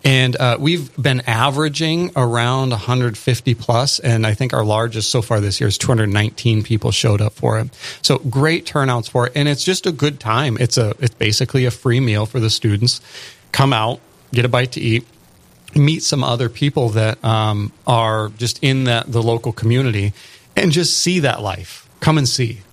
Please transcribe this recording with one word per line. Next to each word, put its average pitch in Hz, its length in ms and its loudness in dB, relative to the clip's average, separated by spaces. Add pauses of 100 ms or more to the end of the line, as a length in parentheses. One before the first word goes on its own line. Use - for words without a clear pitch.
And, 131 320 4
uh, 123 200 2
we've 151 380 -2
been 127 320 0
averaging 151 880 0
around 123 560 0
a 113 60 -2
hundred 120 400 -2
fifty 123 360 0
plus, 120 460 0
and 113 260 2
I 107 80 2
think 120 200 -2
our 117 100 0
largest 110 460 -2
so 127 120 0
far 107 200 0
this 101 180 -2
year 113 80 2
is 98 100 0
two - 100 -2
hundred 110 200 2
nineteen 107 560 0
people 113 280 0
showed 107 280 2
up 107 140 -2
for 110 260 0
it. 120 80 -4 (340)
So 139 180 2
great 143 460 0
turnouts 131 440 -2
for 120 180 0
it, - 80 -8
and 147 140 2
it's 139 160 -2
just 185 200 -2
a 180 60 0
good 143 300 -2
time. 113 400 0
It's 123 160 0
a, 110 220 2
it's 127 160 -2
basically 127 500 0
a 120 60 0
free 123 280 0
meal 110 260 0
for 123 140 -4
the 110 100 2
students. 107 520 0 (500)
Come 139 220 2
out, 113 260 0 (340)
get 120 120 2
a 123 40 0
bite 123 240 0
to - 60 -8
eat, 117 260 0 (680)
meet 151 280 4
some 139 200 -2
other 120 240 -2
people 139 440 -2
that, 110 300 0
um, 107 520 -2 (120)
are 110 520 0
just 117 260 -4
in 131 220 2
the, 117 200 0
the 117 160 -2
local 117 300 0
community, 113 640 0 (420)
and 196 160 2
just 165 260 0
see 180 220 0
that 135 220 0
life. 92 440 -8 (140)
Come 160 180 2
and 135 120 0
see. 120 320 -4 (120)